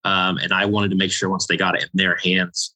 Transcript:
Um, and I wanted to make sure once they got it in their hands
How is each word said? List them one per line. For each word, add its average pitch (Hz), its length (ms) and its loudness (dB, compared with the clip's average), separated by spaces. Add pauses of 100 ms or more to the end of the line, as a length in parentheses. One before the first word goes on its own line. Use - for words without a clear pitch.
Um, 92 340 2
and 92 140 -4
I 98 140 2
wanted 101 240 0
to 95 60 0
make 95 140 0
sure - 180 -2
once 92 200 -2
they - 80 2
got 92 180 0
it - 80 -2
in - 120 -8
their 92 220 2
hands 90 600 -2